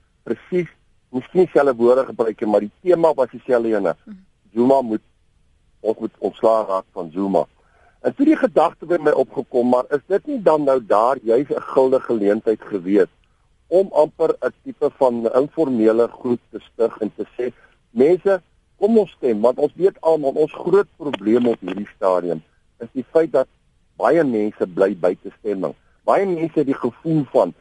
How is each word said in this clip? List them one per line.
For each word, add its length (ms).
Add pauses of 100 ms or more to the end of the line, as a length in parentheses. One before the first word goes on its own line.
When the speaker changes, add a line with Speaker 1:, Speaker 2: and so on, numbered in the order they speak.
(280)
Speaker 1:
presies, 400 (480)
miskien 240
nie 60
dieselfde 320
woorde 260
gebruik 360
nie, 100
maar 100
die 100 (120)
tema 320
was 160
dieselfde 420
ene. 320
Speaker 2:
Mhm. 120 (360)
Speaker 1:
Zuma 300
moet, 180 (800)
ons 180
moet 200
ontslae 480
raak 260
van 220
Zuma. 320 (560)
En 120
toe 120
die 100
gedagte 500
by 140
my 100
opgekom, 580
maar 220
is 160
dit 200
nie 160
dan 220
nou 220
daar 360
juis 260
'n 120 (120)
gulde 280
geleentheid 600
gewees 480 (600)
om 240
amper 500
'n 100 (120)
tipe 340
van 340
informele 760
groep 320 (100)
te 100 (120)
stig 280
en 160
te 80 (140)
sê, 140 (380)
"Mense, 520 (340)
kom 220
ons 180
stem," 240
want 180
ons 160
weet 260
almal, 340
ons 180
groot 440
probleem 500
op 140
hierdie 360
stadium 460 (360)
is 140
die 200
feit 200
dat 160 (480)
baie 280
mense 420
bly 300
buite 420
stemming. 360 (300)
Baie 220
mense 320
het 80
die 80
gevoel 500
van, 360